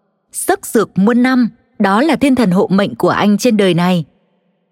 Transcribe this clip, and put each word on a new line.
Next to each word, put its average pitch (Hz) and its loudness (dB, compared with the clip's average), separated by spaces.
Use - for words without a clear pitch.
"Sức - -4
dược - -2
muôn 240 2
năm, 247 0
đó 202 0
là 311 0
thiên 269 0
thần 233 0
hộ 180 0
mệnh 196 0
của 180 -2
anh 202 0
trên 240 0
đời 190 2
này." 175 0